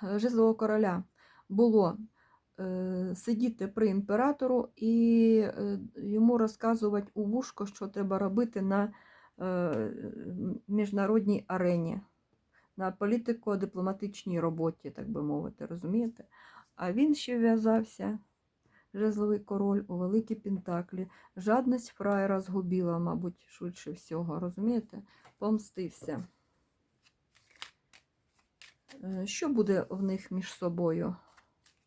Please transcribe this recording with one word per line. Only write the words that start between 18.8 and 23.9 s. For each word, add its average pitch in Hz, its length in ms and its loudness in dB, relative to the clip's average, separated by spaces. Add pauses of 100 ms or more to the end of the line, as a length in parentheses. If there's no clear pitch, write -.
Жезловий 208 440 0
король, 202 500 0
у 180 80 -6
великі 214 380 0
пентаклі. 185 760 -6 (280)
Жадність 233 520 0
фраєра 196 520 0
згубила, 185 580 -2
мабуть, 170 500 -4
швидше 175 440 -12